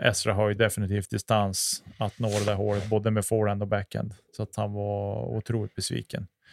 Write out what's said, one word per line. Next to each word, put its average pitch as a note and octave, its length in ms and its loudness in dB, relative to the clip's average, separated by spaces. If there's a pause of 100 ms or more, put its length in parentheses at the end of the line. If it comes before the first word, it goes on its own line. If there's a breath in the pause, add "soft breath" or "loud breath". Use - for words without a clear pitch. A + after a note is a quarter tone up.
Ezra A2 280 2
har G#2 160 4
ju G#2 60 0
definitivt G2+ 540 2
distans G2+ 720 0 (140)
att G#2+ 220 -4
nå A2 100 0
det G#2 160 2
där G#2 100 2
hålet, G2+ 340 0
både G#2+ 220 2
med G#2+ 140 2
forehand G#2 360 2
och G#2 60 -2
backhand. G#2 460 -2 (240)
Så A2 60 -4
att - 120 -10
han G#2 180 -2
var G2+ 520 -4
otroligt A2 500 -4
besviken. - 520 -6 (260 loud breath)